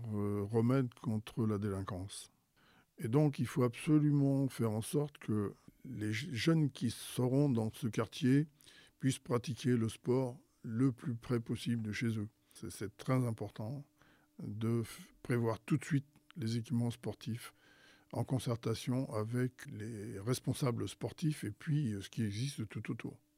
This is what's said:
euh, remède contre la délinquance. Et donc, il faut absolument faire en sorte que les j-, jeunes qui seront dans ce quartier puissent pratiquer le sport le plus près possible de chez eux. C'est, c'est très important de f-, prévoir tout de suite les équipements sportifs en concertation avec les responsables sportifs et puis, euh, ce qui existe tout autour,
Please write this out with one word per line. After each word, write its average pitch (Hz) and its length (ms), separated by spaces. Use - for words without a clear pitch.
euh, 101 360
remède 120 520
contre 110 420
la 107 140
délinquance. 98 720
Et 117 100
donc, 143 300
il 123 80
faut - 160
absolument 139 840
faire 113 240
en 107 100
sorte 147 360
que 104 360
les 107 280
j-, 123 200
jeunes 151 380
qui 120 200
seront 131 580
dans 113 240
ce - 140
quartier 127 600
puissent 131 220
pratiquer 123 560
le 110 120
sport 123 480
le 127 280
plus 117 240
près 117 260
possible 117 420
de 107 100
chez 113 260
eux. 101 100
C'est, 104 180
c'est - 260
très 131 300
important 113 580
de 113 420
f-, - 180
prévoir 117 380
tout - 160
de - 80
suite 139 220
les 117 200
équipements 117 340
sportifs - 640
en 120 120
concertation 123 920
avec 120 380
les 107 480
responsables 117 720
sportifs - 560
et 107 80
puis, 143 400
euh, 98 100
ce - 60
qui 117 160
existe 110 440
tout - 220
autour, - 280